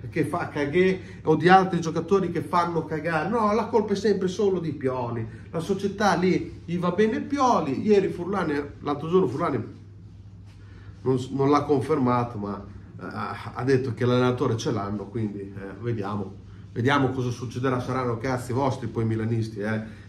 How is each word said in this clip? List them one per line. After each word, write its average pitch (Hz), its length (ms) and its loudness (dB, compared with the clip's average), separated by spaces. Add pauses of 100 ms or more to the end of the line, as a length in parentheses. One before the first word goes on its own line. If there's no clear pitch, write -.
che 156 140 0
fa 139 240 -4
caghe 180 760 0
o 156 120 4
di 165 140 4
altri 185 320 8
giocatori 170 500 0
che 165 100 -2
fanno 170 440 0
cagare. 156 420 -2
No, 214 260 2
la 220 120 2
colpa 214 260 2
è 196 60 0
sempre 190 320 2
solo 190 300 2
di 160 120 -4
Pioli. 120 560 -4 (240)
La 165 80 -4
società 196 560 2
lì 175 480 0
gli 170 140 -4
va 175 140 0
bene 226 300 2
Pioli. 208 640 2
Ieri 196 220 6
Furlani, 170 460 -2 (280)
l'altro 143 280 -4
giorno 185 180 4
Furlani - 340 -2 (1400)
non 127 180 2
s-, 127 120 -8
non 139 180 2
l'ha 147 140 4
confermato, 123 760 2
ma, 101 280 -6 (360)
eh, 92 40 -12 (480)
ha 117 120 -6
detto 131 280 4
che 123 120 -2
l'allenatore 123 500 2
ce 123 160 -2
l'hanno, 101 360 -4
quindi, 104 320 -4
eh, 98 420 -12
vediamo. 104 680 -4 (240)
Vediamo 135 380 2
cosa 123 220 -2
succederà, 120 500 -2
saranno 123 360 -2
cazzi 120 360 -4
vostri 117 340 0
poi 113 160 -2
milanisti, 110 560 0
eh. 110 500 -6